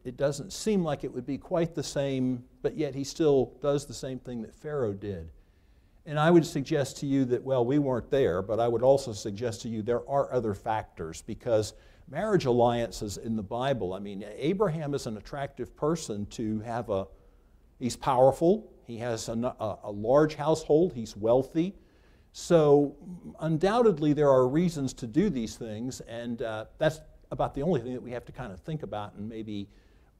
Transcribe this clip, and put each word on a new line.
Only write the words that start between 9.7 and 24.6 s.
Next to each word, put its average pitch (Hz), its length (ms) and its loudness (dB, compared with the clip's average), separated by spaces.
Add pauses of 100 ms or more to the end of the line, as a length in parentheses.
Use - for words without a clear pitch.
there 117 280 -2
are 139 240 0
other 110 200 0
factors, 98 680 -6
because 107 540 -2 (340)
marriage 180 340 0
alliances 117 720 2
in 110 220 -4
the 107 60 -6
Bible, 117 500 -2
I 98 60 -8
mean, 101 260 -10 (100)
Abraham 156 580 -2
is 135 140 -6
an 110 80 -6
attractive 139 640 -10
person 147 500 -2
to 107 320 -4
have 113 300 -6
a, 98 180 0 (720)
he's 123 160 -4
powerful, 139 720 4 (160)
he 117 120 -12
has 117 320 -4
a, - 20 -4
a, 113 540 -4
a 107 60 -8
large 131 440 4
household, 156 580 2
he's 113 220 -10
wealthy. 135 580 2 (600)
So 147 640 6 (420)
undoubtedly 165 720 2
there 143 180 6
are 127 180 8
reasons 147 480 0